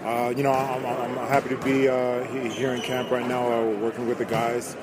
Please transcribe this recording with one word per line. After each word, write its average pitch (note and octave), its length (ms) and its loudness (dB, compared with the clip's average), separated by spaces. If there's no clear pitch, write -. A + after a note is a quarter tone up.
uh, A#2+ 320 0
you C#3 60 0
know, C#3 100 4
I'm, C3 320 0
I'm, B2 340 -4
I'm B2 100 -4
happy C3 220 2
to C3 80 0
be, C3+ 300 4
uh, B2+ 360 2
he-, B2+ 260 -4
here B2+ 220 -2
in B2 100 -4
camp B2+ 280 -2
right B2 160 0
now, B2 240 0
uh, A#2 140 2
working A2+ 300 -2
with A#2 120 0
the A#2 80 -2
guys. A#2 560 -2